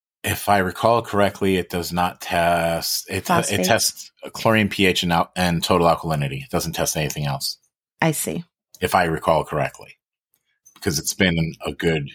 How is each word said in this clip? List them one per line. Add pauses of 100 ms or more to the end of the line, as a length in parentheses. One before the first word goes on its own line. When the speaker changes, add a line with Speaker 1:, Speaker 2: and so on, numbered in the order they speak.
(240)
Speaker 1:
If
I
recall
correctly,
it
does
not
test,
it,
it
Speaker 2:
Phosphates?
Speaker 1:
tests (220)
chlorine,
P
H,
and
al-,
and
total
alkalinity.
It
doesn't
test
anything
else. (420)
Speaker 2:
I
see. (360)
Speaker 1:
If
I
recall
correctly, (760)
because
it's
been (100)
a
good